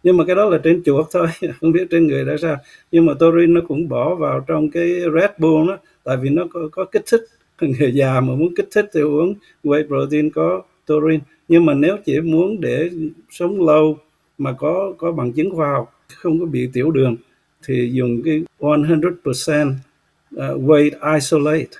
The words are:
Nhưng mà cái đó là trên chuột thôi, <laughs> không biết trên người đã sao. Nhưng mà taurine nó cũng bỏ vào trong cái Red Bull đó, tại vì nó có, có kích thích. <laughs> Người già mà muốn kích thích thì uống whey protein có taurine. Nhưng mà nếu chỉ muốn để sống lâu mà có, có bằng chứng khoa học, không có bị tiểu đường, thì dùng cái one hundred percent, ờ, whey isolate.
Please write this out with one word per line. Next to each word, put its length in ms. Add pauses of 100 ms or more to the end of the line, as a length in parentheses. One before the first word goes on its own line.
Nhưng 140
mà 80
cái 120
đó 140
là 140
trên 200
chuột 280
thôi, 140 (140)
<laughs> 200
không 120
biết 180
trên 160
người 180
đã 180
sao. 140 (360)
Nhưng 140
mà 140
taurine 320
nó 160
cũng 200
bỏ 260
vào 260
trong 300
cái 180 (260)
Red 240
Bull 300
đó, 100 (260)
tại 120
vì 140
nó 220
có, 200
có 120
kích 260
thích. 100 (400)
<laughs> 0
Người 340
già 260
mà 140
muốn 200
kích 200
thích 200
thì 60
uống 340 (300)
whey 220
protein 440
có 320 (240)
taurine. 380 (240)
Nhưng 180
mà 80
nếu 300
chỉ 160
muốn 400
để 300 (400)
sống 360
lâu 320 (400)
mà 140
có, 460
có 140
bằng 200
chứng 240
khoa 160
học, 280 (160)
không 240
có 60
bị 260
tiểu 180
đường, 260 (500)
thì 260
dùng 320
cái 180 (180)
one 280
hundred 240 (120)
percent, 440 (680)
ờ, 200
whey 580
isolate. 540 (120)